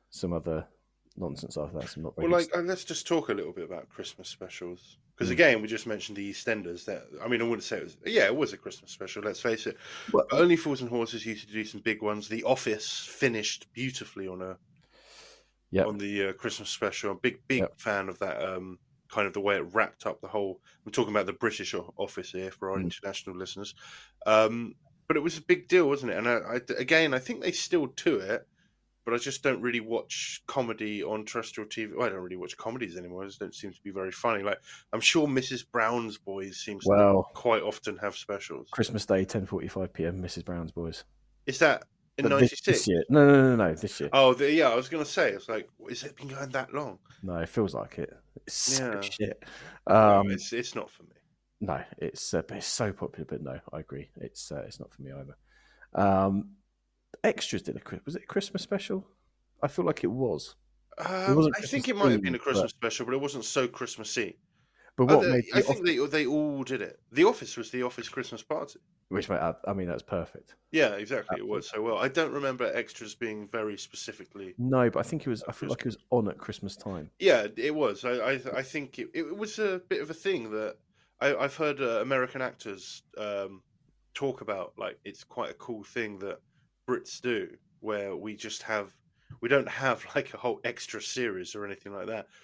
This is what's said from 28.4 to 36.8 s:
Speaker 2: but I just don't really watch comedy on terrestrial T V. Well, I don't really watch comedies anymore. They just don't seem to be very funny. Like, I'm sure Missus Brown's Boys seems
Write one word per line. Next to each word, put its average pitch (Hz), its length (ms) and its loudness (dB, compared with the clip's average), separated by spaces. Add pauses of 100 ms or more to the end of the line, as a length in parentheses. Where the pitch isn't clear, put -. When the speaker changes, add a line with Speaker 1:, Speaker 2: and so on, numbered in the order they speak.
Speaker 2:
but 117 80 0
I - 20 2
just 135 260 -6
don't 123 200 0
really 120 180 0
watch - 640 -4
comedy 107 560 -4
on 107 220 -4
terrestrial 107 440 -8
T 110 180 -6
V. 101 80 -10
Well, 117 120 0
I 104 40 -2
don't 95 100 -6
really 92 160 -10
watch 87 220 -10
comedies 113 380 -8
anymore. 90 280 -10
They 98 40 -10
just - 120 -14
don't 95 140 -10
seem 98 180 -12
to - 100 -20
be 98 80 -12
very 95 220 -6
funny. 110 300 0
Like, 101 180 -2 (320)
I'm 113 80 -2
sure 151 260 4
Missus 131 380 0
Brown's 113 540 0
Boys 98 400 -8
seems 98 280 -8